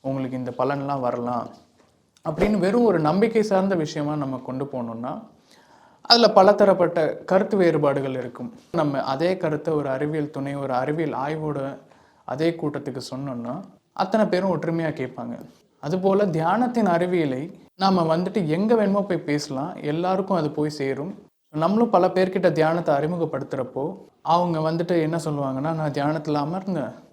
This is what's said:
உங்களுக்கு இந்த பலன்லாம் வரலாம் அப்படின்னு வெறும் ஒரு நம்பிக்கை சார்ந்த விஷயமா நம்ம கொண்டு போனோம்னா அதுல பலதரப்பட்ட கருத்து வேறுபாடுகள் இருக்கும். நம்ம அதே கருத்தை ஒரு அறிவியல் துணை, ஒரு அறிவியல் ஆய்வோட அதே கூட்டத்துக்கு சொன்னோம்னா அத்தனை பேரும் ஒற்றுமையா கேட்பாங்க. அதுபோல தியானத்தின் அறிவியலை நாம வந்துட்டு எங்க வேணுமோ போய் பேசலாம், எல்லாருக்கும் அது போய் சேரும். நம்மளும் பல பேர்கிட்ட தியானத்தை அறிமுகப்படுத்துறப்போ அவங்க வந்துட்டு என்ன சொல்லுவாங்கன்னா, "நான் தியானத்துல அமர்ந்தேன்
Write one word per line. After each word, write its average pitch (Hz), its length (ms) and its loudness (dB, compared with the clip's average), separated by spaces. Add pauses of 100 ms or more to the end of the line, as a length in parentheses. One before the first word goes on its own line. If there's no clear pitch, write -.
உங்களுக்கு 135 360 -6
இந்த 123 220 -6
பலன்லாம் 139 420 -2
வரலாம் 120 480 -2 (800)
அப்படின்னு 190 300 2
வெறும் 202 260 4
ஒரு 180 160 4
நம்பிக்கை 208 420 2
சார்ந்த 196 320 2
விஷயமா 151 420 -2
நம்ம 135 220 -4
கொண்டு 131 260 -6
போனோம்னா 123 580 -8 (800)
அதுல 233 280 6
பலதரப்பட்ட 190 880 6
கருத்து 196 400 0
வேறுபாடுகள் 147 540 2
இருக்கும். 123 420 -8 (200)
நம்ம 147 300 0
அதே 165 340 0
கருத்தை 156 380 -2
ஒரு 147 140 -2
அறிவியல் 147 420 -4
துணை, 139 260 -6
ஒரு 139 160 -4
அறிவியல் 147 400 -2
ஆய்வோட 143 640 -6 (480)
அதே 147 260 0
கூட்டத்துக்கு 147 500 -6 (140)
சொன்னோம்னா 127 460 -8 (320)
அத்தனை 202 340 2
பேரும் 180 340 0
ஒற்றுமையா 165 280 -2
கேட்பாங்க. 127 500 -8 (420)
அதுபோல 190 460 2
தியானத்தின் 202 600 0
அறிவியலை 170 760 0 (160)
நாம 180 400 2
வந்துட்டு 185 300 0
எங்க 190 280 2
வேணுமோ 202 280 2
போய் 185 160 -2
பேசலாம், 147 640 -4
எல்லாருக்கும் 180 540 0
அது 151 140 0
போய் 151 200 -2
சேரும். 143 440 -4 (420)
நம்மளும் 208 340 2
பல 180 160 6
பேர்கிட்ட 185 460 2
தியானத்தை 160 420 2
அறிமுகப்படுத்துறப்போ 147 1000 -4 (260)
அவங்க 160 480 2
வந்துட்டு 170 300 0
என்ன 156 160 0
சொல்லுவாங்கன்னா, 143 580 -2
"நான் 156 180 -2
தியானத்துல 147 460 -2
அமர்ந்தேன் 160 540 -4 (200)